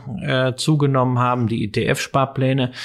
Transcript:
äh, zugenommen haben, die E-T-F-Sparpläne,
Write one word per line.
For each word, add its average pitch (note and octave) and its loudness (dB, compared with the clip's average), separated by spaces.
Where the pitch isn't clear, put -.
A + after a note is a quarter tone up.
äh, C3 0
zugenommen C3+ 2
haben, B2 2
die A2 -2
E-T-F-Sparpläne, C3 0